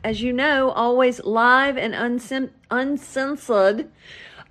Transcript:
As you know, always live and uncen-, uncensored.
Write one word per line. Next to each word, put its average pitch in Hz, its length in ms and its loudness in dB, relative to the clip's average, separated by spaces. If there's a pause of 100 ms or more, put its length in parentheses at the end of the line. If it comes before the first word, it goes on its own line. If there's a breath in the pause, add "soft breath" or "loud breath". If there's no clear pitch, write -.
As 220 200 -6
you 247 100 -2
know, 262 380 0
always 247 520 0
live 247 540 2
and 220 160 -4
uncen-, 240 560 -4 (220)
uncensored. 262 1200 -2 (600 loud breath)